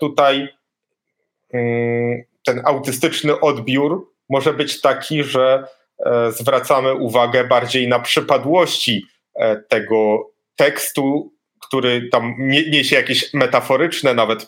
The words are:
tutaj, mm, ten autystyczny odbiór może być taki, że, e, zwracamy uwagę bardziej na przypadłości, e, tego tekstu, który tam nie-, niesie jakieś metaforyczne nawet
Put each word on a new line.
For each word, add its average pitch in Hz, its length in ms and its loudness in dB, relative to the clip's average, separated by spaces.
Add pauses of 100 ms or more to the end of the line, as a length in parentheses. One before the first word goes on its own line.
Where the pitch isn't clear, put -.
tutaj, 139 480 2 (1040)
mm, 120 720 -2 (220)
ten 120 200 -2
autystyczny 143 760 -2
odbiór 139 720 -2 (180)
może 139 240 0
być - 280 -6
taki, 139 440 0
że, 135 420 2 (400)
e, 117 260 0
zwracamy 131 640 0
uwagę 120 500 2
bardziej 123 440 0
na 120 120 2
przypadłości, 139 1080 0 (280)
e, 110 220 0
tego 107 720 0 (260)
tekstu, 143 760 0 (280)
który 123 480 -2
tam 120 300 0
nie-, 143 320 0
niesie 143 260 2
jakieś 127 380 -2
metaforyczne 135 800 0
nawet 110 340 0